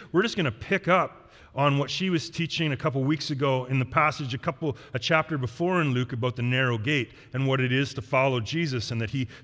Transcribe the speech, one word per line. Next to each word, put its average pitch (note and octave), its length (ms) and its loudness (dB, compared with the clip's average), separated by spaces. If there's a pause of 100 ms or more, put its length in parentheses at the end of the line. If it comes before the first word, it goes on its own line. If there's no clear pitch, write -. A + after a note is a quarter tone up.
(100)
we're F3 120 4
just A3+ 140 0
gonna D#3 140 0
pick - 380 -2
up E3+ 320 2 (360)
on C#3 220 4
what C#3 100 0
she F#3+ 220 -2
was E3+ 200 -2
teaching D#3+ 420 -2
a C3 40 -2
couple C3+ 280 -2
weeks D3+ 260 0
ago C3 360 0
in C3+ 120 0
the C3 60 2
passage, D3 500 0
a D3+ 40 -6
couple, D#3 380 -4 (160)
a C3 60 -2
chapter D#3+ 400 2
before E3+ 420 0
in C#3 140 2
Luke B2 180 0
about B2 220 -2
the A#2+ 80 -4
narrow B2 340 2
gate B2 360 0 (200)
and C3+ 140 0
what C3 140 2
it B2+ 100 2
is C3+ 240 0
to A#2+ 80 -6
follow C3 380 2
Jesus, C3 500 -2
and A2+ 100 -2
that A2 100 -2
he C3+ 180 -2 (140)